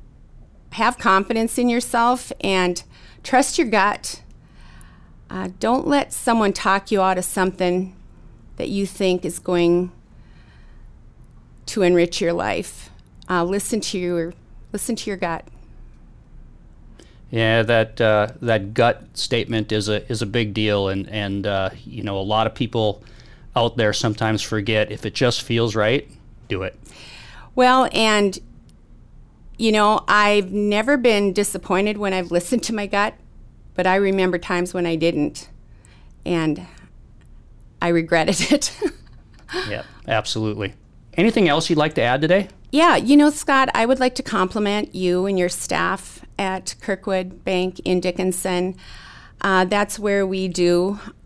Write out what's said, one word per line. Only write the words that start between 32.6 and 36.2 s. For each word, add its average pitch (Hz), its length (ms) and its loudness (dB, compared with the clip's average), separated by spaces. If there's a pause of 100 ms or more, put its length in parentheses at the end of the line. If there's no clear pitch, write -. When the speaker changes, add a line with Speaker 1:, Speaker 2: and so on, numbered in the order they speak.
Speaker 1:
to 233 100 -4
my 208 140 -4
gut, 202 260 0 (600)
but 180 100 0
I 185 100 4
remember 190 420 2
times 180 360 -4
when 180 120 -2
I 165 100 0
didn't, 156 540 -2 (760)